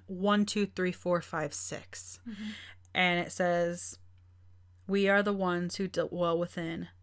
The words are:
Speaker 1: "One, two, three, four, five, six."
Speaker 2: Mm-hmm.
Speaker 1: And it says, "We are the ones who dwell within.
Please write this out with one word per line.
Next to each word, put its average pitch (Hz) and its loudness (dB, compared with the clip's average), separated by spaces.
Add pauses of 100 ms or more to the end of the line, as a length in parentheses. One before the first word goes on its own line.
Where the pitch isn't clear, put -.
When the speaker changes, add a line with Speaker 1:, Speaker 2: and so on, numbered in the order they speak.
Speaker 1:
"One, 202 2
two, 208 2
three, 180 -2
four, 180 0
five, 165 -4
six." - -10
Speaker 2:
Mm-hmm. 214 -8 (440)
Speaker 1:
And 180 4
it 175 -10
says, 175 0 (880)
"We 196 4
are 202 6
the 202 2
ones 180 0
who 190 -2
dwell 170 0
within. 170 -4 (140)